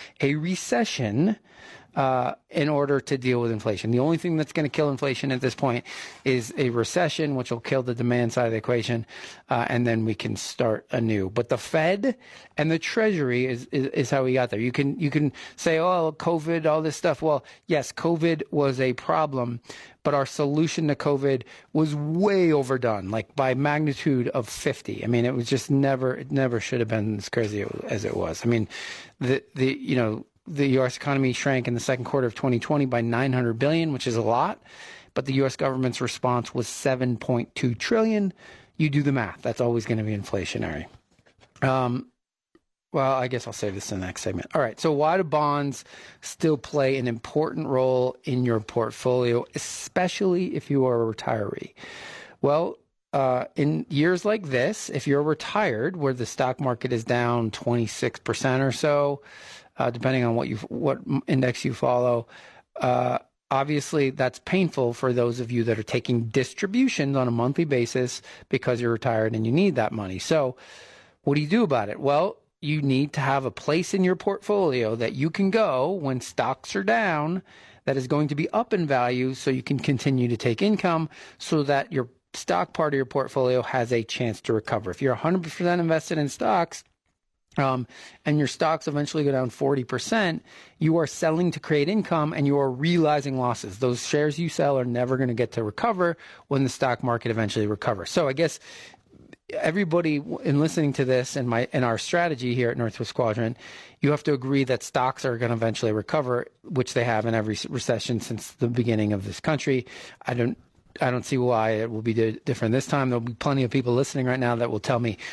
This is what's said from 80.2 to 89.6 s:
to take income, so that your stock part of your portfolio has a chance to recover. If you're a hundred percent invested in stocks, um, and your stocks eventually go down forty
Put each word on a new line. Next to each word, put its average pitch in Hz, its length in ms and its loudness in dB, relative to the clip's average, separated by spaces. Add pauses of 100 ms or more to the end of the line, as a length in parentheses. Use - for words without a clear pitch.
to 120 100 0
take 113 240 0
income, 185 480 2 (300)
so 156 240 0
that 139 300 0
your 127 160 -2 (260)
stock 175 380 -2
part 151 220 0
of - 20 2
your 135 100 0
portfolio 127 560 0
has 120 300 -2
a 117 100 2
chance 117 380 -4
to - 120 -2
recover. 104 380 -2
If 87 100 -8
you're 135 120 2
a 113 40 -2
hundred 170 280 0
percent 175 360 0
invested 160 380 0
in 147 100 0
stocks, - 540 0 (760)
um, 131 280 0 (380)
and 151 140 2
your 143 80 4
stocks 160 420 0
eventually 147 360 -2
go 139 80 2
down 131 180 0
forty 139 340 0